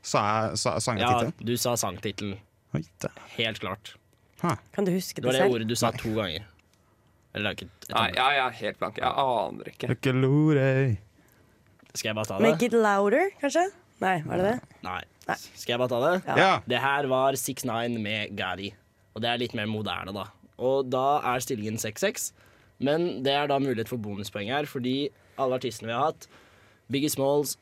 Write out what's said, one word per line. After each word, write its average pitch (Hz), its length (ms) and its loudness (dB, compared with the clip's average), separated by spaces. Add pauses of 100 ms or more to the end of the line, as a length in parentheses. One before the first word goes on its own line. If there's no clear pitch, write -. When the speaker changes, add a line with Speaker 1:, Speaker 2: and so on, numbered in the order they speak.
Speaker 1:
Sa 131 140 2 (260)
jeg 82 140 -4
sa-, 98 140 0
Speaker 2:
Ja, 110 100 -2
Speaker 1:
sangetittel? 120 460 2 (120)
Speaker 2:
du 117 160 0
sa 120 160 2
sangtittel. 101 600 -4 (380)
Speaker 1:
Oi, 151 80 -2 (200)
det. - 80 -4 (260)
Speaker 2:
Helt 113 240 -2
klart. - 340 -8 (440)
Speaker 1:
Hæ. 170 160 0 (180)
Speaker 3:
Kan 202 140 0
du 180 80 2
huske - 260 -4
Speaker 2:
Det 117 60 -2
var 127 60 4
Speaker 3:
det 131 80 4
Speaker 2:
det 131 80 6
Speaker 3:
selv? 123 60 4
Speaker 2:
ordet 113 140 -2
du 120 80 0
sa 113 140 2
Speaker 1:
Nei. - 80 -10
Speaker 2:
to 110 160 -2
ganger. 98 320 -2 (880)
Eller 104 200 -2
ikke, 92 140 -12 (200)
jeg - 60 -8
Speaker 4:
Nei, 113 180 4
Speaker 2:
tar - 40 -2
Speaker 4:
ja, 127 140 4
jeg 139 160 2
er 117 160 -4
helt 101 160 -4
blank. 98 180 -4
Jeg 127 160 0 (120)
aner 95 440 0
ikke. - 240 -6
Speaker 1:
Ikke 131 200 0
Lorei. 135 880 4 (960)
Speaker 2:
Skal - 160 -4
jeg 107 60 -2
bare 107 80 -2
ta 101 140 -4
det? 220 100 6
Speaker 3:
Make 226 180 4
it 220 60 0
louder, 220 580 4 (100)
kanskje? 311 240 2 (360)
Nei, 190 220 0
var 165 140 -4
det 180 100 2
det? 240 360 -4
Speaker 2:
Nei. 90 180 -6 (280)
Speaker 3:
Nei. 107 80 -2 (180)
Speaker 2:
Skal - 200 -4
jeg 120 40 -2
bare 127 100 0
ta 120 160 0
det? 180 220 2
Speaker 3:
Ja. 139 120 0
Speaker 1:
Ja. 185 120 6 (160)
Speaker 2:
Det 120 140 0
her 139 260 0
var 131 300 2
six 131 280 -6
nine 117 360 -2
med 104 380 -4
Gotti. 95 340 -4 (440)
Og 110 60 -6
det 117 80 0
er 120 80 0
litt 120 160 -4
mer 107 120 -4
moderne, 98 480 -4
da. 98 100 -6 (340)
Og 131 320 2
da 135 280 2 (160)
er 127 60 0
stillingen 110 380 -4
seks 110 220 -6
seks. - 280 -2 (520)
Men 143 440 0
det 139 100 2
er 143 160 2
da 139 80 4
mulighet 123 300 0
for 127 100 -6
bonuspoeng 104 500 -6
her, 143 160 0
fordi 135 440 -2 (300)
alle 131 200 0
artistene 113 320 -6
vi 117 60 -2
har 147 160 2
hatt, - 160 -18 (600)
Biggie 143 200 0
Smalls 139 520 0